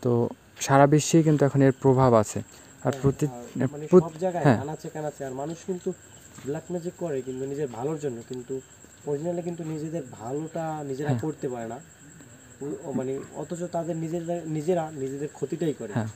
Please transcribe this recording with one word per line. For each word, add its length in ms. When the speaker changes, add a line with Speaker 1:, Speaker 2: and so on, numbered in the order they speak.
Speaker 1:
তো 280
সারা 280
বিশ্বেই 360
কিন্তু 220
এখন 160
এর 100
প্রভাব 420
আছে। 260
আর 520
Speaker 2:
হ্যাঁ, 100
Speaker 1:
প্রতি-, 260
Speaker 2:
আর 440
মানে 160
Speaker 1:
প্রত-, 160
Speaker 2:
সব 160
জায়গায় 240
Speaker 1:
হ্যাঁ। 180
Speaker 2:
আনাচে 280
কানাচে। 360
আর 80
মানুষ 320
কিন্তু 280
black 260
magic 260
করে 240
কিন্তু 240
নিজের 220
ভালোর 320
জন্য, 300
কিন্তু 320
originally 340
কিন্তু 220
নিজেদের 480
ভালোটা 720
নিজেরা 260
Speaker 1:
হ্যাঁ। 120
Speaker 2:
করতে 280
পারে 180
না। 120
ও, 40
ও 80
মানে 280
অথচ 360
তাদের 240
নিজেদের, 520
নিজেরা 440
নিজেদের 420
ক্ষতিটাই 400
করে। 200
Speaker 1:
হ্যাঁ। 220